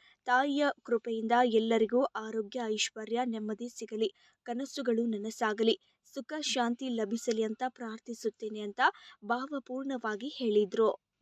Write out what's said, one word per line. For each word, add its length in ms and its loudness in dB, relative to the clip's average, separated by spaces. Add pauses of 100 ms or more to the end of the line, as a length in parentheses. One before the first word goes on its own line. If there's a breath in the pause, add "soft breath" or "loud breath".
(240 soft breath)
ತಾಯಿಯ 420 4 (160)
ಕೃಪೆಯಿಂದ 500 0 (120)
ಎಲ್ಲರಿಗೂ 600 4
ಆರೋಗ್ಯ, 640 -4
ಐಶ್ವರ್ಯ, 580 -2
ನೆಮ್ಮದಿ 440 -4
ಸಿಗಲಿ, 440 -4 (300 soft breath)
ಕನಸುಗಳು 640 -2
ನನಸಾಗಲಿ, 720 0 (360)
ಸುಖ 260 -10
ಶಾಂತಿ 480 -2
ಲಭಿಸಲಿ 540 0
ಅಂತ 260 -4
ಪ್ರಾರ್ಥಿಸುತ್ತೇನೆ" 920 -8
ಅಂತ 200 -6 (440 loud breath)
ಭಾವಪೂರ್ಣವಾಗಿ 1040 -4
ಹೇಳಿದ್ರು. 680 2 (240)